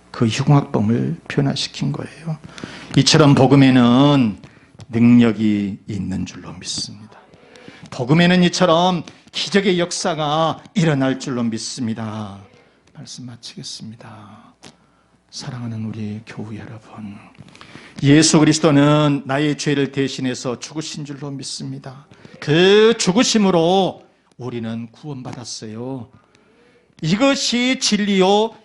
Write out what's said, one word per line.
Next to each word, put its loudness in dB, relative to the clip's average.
그 -2
흉악범을 0
변화시킨 -4
거예요. -12
이처럼 6
복음에는 4
능력이 2
있는 -6
줄로 -16
믿습니다. -14
복음에는 4
이처럼 2
기적의 0
역사가 -2
일어날 0
줄로 -6
믿습니다. -8
말씀 -18
마치겠습니다. -18
사랑하는 -10
우리 -10
교우 -14
여러분, -18
예수 6
그리스도는 2
나의 -2
죄를 -2
대신해서 -6
죽으신 -12
줄로 -14
믿습니다. -14
그 4
죽으심으로 2
우리는 -8
구원받았어요. -14
이것이 0
진리요, 0